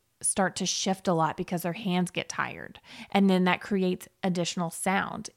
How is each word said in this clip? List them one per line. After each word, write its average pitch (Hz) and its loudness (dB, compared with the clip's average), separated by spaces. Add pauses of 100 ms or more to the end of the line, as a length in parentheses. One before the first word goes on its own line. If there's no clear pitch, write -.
(220)
start 185 0
to 196 -4
shift - -2
a 185 4
lot 160 2
because 175 -4
their 170 -4
hands 180 0
get - -4
tired. - -6 (300)
And 202 6
then 185 6
that 180 2
creates 185 -2 (140)
additional 175 -2
sound - -2